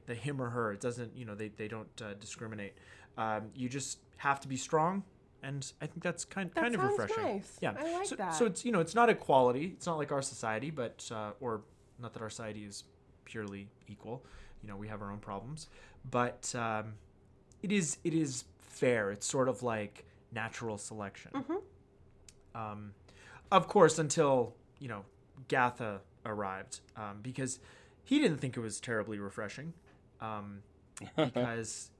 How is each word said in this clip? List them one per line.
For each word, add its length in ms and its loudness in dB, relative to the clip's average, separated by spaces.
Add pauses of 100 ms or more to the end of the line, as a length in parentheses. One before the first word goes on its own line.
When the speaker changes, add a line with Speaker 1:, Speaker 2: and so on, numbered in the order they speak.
Speaker 1:
the 100 -6
him 260 -4
or 80 -2
her, 220 0
it 80 -6
doesn't, 360 -4
you 80 -10
know, 120 -10
they, 140 -6
they 180 -8
don't, 340 -10
uh, 120 -8
discriminate. 600 -10 (440)
Um, 260 0 (100)
you 160 -2
just 300 -6 (180)
have 220 4
to 80 -12
be 100 -4
strong, 440 2 (400)
and 380 -6
I 60 -6
think 160 -10
that's 240 -2
kind, 280 -6
Speaker 2:
That 60 2
Speaker 1:
kind 140 4
of 80 2
Speaker 2:
sounds 160 2
Speaker 1:
refreshing. 260 0
Speaker 2:
nice. 380 -2
Speaker 1:
Yeah. 160 2
Speaker 2:
I 160 -2
like 120 0
Speaker 1:
So, 100 -4
Speaker 2:
that. 180 -2
Speaker 1:
so 100 6
it's, 180 0
you 100 0
know, 80 6
it's 140 0
not 140 8
equality. 680 6
It's 120 -8
not 100 0
like 160 -2
our 80 2
society, 500 -2
but, 400 -6
uh, 200 -4 (100)
or 220 -2 (360)
not 140 -10
that 80 -10
our 80 -6
society 360 -8
is 200 -12 (400)
purely 460 -8 (180)
equal. 340 -12 (380)
You 80 -14
know, 80 -10
we 120 -8
have 120 -8
our 100 -6
own 100 -8
problems, 480 -8 (420)
but, 440 0
um, 380 -2 (720)
it 100 0
is, 320 2
it 80 2
is 320 2 (140)
fair. 520 4
It's 160 -6
sort 220 4
of 140 0
like 420 -2 (260)
natural 460 -4
selection. 580 -8
Speaker 2:
Mm-hmm. 200 -4 (1000)
Speaker 1:
Um, 380 -8 (580)
of 160 8
course, 320 10
until, 560 4 (240)
you 100 -10
know, 180 -8 (420)
Gatha 540 2 (240)
arrived, 540 -4 (180)
um, 240 -10
because 380 -4 (440)
he 160 4
didn't 220 4
think 160 -4
it 20 -4
was 180 -4
terribly 400 -2
refreshing, 540 -8 (480)
um, 380 -8 (280)
Speaker 3:
<laughs> 300 -12
Speaker 1:
because, 840 0